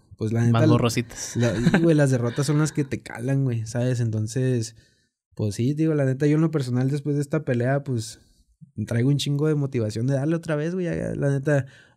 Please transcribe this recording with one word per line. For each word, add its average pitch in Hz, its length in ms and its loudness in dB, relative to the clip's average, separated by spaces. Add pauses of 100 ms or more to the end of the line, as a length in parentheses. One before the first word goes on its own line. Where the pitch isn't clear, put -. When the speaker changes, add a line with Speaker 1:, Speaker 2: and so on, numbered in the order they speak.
(180)
Speaker 1:
pues, 110 140 -2
la 113 80 2
Speaker 2:
Más 117 220 4
Speaker 1:
neta, 107 40 6
Speaker 2:
borrositas. 120 720 0
Speaker 1:
la, 117 200 2
y, 165 260 2
güey, 165 140 4
las 143 140 4
derrotas 120 360 -2
son 151 120 2
las 156 140 0
que 151 120 -2
te 127 180 -6
calan, 135 420 -2
güey, 117 220 -2
¿sabes? 123 340 -2
Entonces, 113 760 -2 (580)
pues 107 220 -2
sí, 123 180 0
digo, 160 200 2
la 143 100 2
neta, 131 220 0
yo 147 100 4
en 156 60 4
lo 165 80 2
personal, 127 400 0
después 143 260 -2
de 147 60 0
esta 151 220 -4
pelea, 135 400 0
pues, 120 360 -6 (680)
traigo 117 240 0
un 143 80 2
chingo 143 280 -2
de 156 80 2
motivación 120 520 -2
de 139 80 2
darle 143 220 0
otra 160 200 -4
vez, 160 180 -4
güey, 185 120 -4
ya, 160 280 -4
la 143 160 -2
neta. 139 360 0 (300)